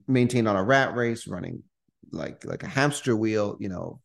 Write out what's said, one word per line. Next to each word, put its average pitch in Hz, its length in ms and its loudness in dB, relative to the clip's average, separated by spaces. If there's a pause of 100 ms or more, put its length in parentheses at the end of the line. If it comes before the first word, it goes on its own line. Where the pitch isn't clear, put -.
maintained 123 400 4
on 104 80 4
a 95 80 2
rat 123 320 4
race, 117 320 -2
running 90 360 -10 (480)
like, - 340 -10
like 85 180 -8
a - 40 -8
hamster 135 480 2
wheel, 107 440 0
you 104 100 -6
know, 87 360 -10